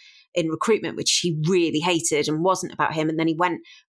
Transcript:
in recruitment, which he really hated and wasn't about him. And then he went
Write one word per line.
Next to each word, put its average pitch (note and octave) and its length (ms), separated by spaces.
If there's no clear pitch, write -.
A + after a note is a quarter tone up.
in D#3+ 140
recruitment, D#3+ 480
which - 260
he E3 240
really E3 340
hated D#3+ 460
and D#3 160
wasn't F#3 300
about D3+ 220
him. D#3 160
And D#3+ 80
then E3 100
he D#3+ 60
went F3 260